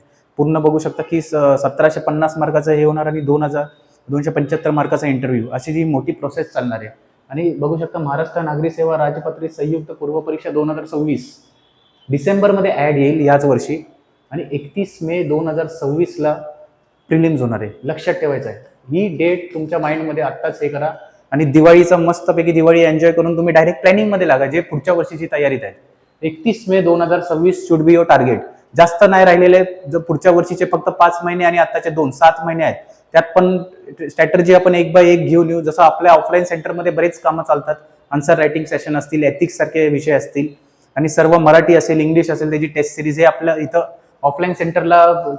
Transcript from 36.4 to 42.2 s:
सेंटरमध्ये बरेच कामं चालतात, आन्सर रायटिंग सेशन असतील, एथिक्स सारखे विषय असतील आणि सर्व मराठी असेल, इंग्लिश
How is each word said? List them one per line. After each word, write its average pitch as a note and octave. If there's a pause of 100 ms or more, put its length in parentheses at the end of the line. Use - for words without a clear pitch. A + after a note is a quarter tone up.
सेंटरमध्ये E3+
बरेच E3
कामं D#3+
चालतात, D3 (360)
आन्सर D3+
रायटिंग D#3
सेशन D3+
असतील, D3+
एथिक्स D3
सारखे D#3
विषय D3
असतील C#3+ (480)
आणि D#3
सर्व D#3+
मराठी E3
असेल, D#3+
इंग्लिश D#3+